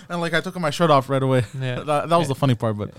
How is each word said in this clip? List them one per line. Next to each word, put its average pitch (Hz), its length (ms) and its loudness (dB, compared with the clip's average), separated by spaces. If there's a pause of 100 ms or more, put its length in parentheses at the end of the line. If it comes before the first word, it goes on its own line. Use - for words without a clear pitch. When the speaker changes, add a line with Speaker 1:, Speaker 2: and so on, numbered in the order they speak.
(100)
Speaker 1:
And, 175 100 -4
like, 165 140 -2
I 160 80 0
took 180 180 -10
my 160 80 0
shirt 160 220 2
off 135 180 4
right 135 140 0
away. 131 220 2 (140)
Speaker 2:
Yeah. 127 220 -4
Speaker 1:
<laughs> - 60 -10
That, 147 240 0
that 170 80 4
was 170 100 0
the 139 60 -2
funny 131 200 0
part. 110 220 -2
But 104 220 -6